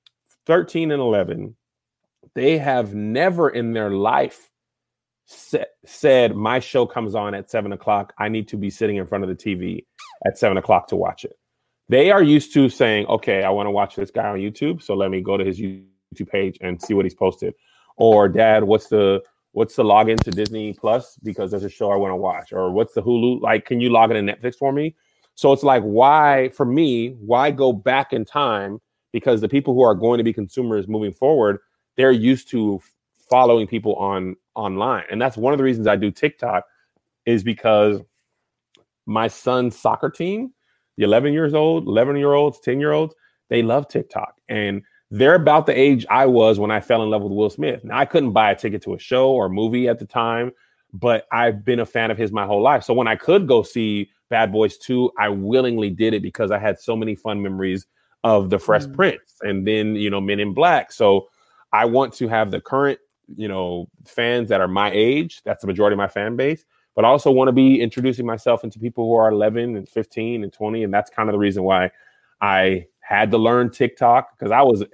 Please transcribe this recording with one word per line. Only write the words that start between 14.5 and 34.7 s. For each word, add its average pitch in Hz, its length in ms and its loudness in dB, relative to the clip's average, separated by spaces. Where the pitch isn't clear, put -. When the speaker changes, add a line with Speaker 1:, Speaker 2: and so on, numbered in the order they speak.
Speaker 1:
so 101 140 -6
let 98 160 -2
me 95 100 -4
go 98 160 -4
to 95 80 -2
his 95 140 -6
YouTube 95 680 -14
page 95 300 -4
and 90 220 -8
see - 120 -6
what 98 120 0
he's 92 100 -8
posted." 92 380 -4
Or, 107 320 6
"Dad, 110 360 4
what's 104 240 0
the, 98 360 2
what's 110 240 -4
the 127 80 2
login 110 380 4
to 113 100 -6
Disney 107 420 -6
Plus? 117 500 -4
Because 101 280 -6
there's 101 120 -6
a 101 60 -8
show 101 220 -4
I 101 40 2
wanna 98 220 -2
watch." 95 340 -6
Or, 95 200 -4
"What's 107 240 -2
the 107 80 -2
Hulu? 120 380 0
Like, 110 240 0
can 123 140 -4
you 120 120 0
log 113 200 4
into 104 220 -2
Netflix 123 220 -8
for 139 160 -4
me?" 151 240 -6
So 147 160 4
it's 139 120 2
like, 131 200 4
why, 135 680 4
for 139 160 -2
me, 123 440 0
why 120 320 2
go 131 220 2
back 131 400 -2
in 113 100 -4
time? 107 560 -4
Because 113 300 0
the 107 80 -2
people 139 240 0
who 127 100 4
are 113 100 6
going 117 240 0
to 113 60 0
be 113 80 0
consumers 107 560 -4
moving 107 240 -4
forward, 117 480 2
they're 131 160 6
used 123 380 0
to 107 240 -2
f-, - 200 -16
following 120 380 4
people 107 280 -4
on, 95 420 -6
online. 104 560 -4